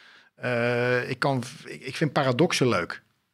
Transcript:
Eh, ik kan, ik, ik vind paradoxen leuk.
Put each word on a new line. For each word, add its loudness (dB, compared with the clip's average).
Eh, 0
ik -6
kan, 0
ik, -14
ik -10
vind 0
paradoxen 2
leuk. -2